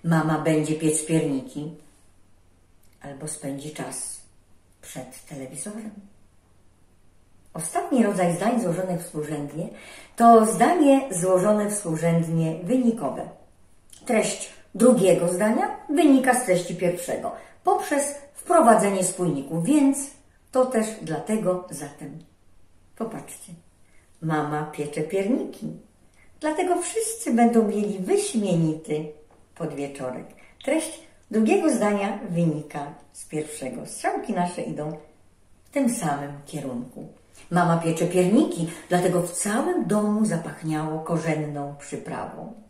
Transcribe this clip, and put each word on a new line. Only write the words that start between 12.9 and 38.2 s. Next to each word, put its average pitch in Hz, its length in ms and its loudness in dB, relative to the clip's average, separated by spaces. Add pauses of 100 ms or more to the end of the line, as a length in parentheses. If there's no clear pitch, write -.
Treść - 480 -2 (220)
drugiego 180 580 6
zdania 233 440 0 (120)
wynika 269 500 6
z - 60 -6
treści 175 300 0
pierwszego - 560 -4 (320)
poprzez 311 520 0 (180)
wprowadzenie 202 720 6
spójników, 165 600 -2
więc 269 320 4 (540)
to 254 140 4
też 220 220 -2 (140)
dlatego, 180 680 -2
zatem. 151 500 -14 (760)
Popatrzcie. - 580 -12 (680)
Mama 151 420 -2
piecze - 380 -8
pierniki. 196 680 -2 (720)
Dlatego 349 420 0
wszyscy 427 520 -4
będą 233 340 4
mieli 202 320 -4
wyśmienity 165 1120 -2 (440)
podwieczorek. 139 680 -10 (380)
Treść 320 360 -2 (320)
drugiego 269 440 4
zdania 208 440 0 (100)
wynika 151 640 -2 (200)
z - 120 -16
pierwszego. 135 600 -8
Strzałki - 480 -6
nasze 175 280 -2
idą 156 360 -8 (680)
w - 60 -20
tym 269 200 0
samym 143 420 -4 (140)
kierunku. 131 600 -10 (440)
Mama 170 260 4
piecze 165 280 -2
pierniki, 180 640 2 (200)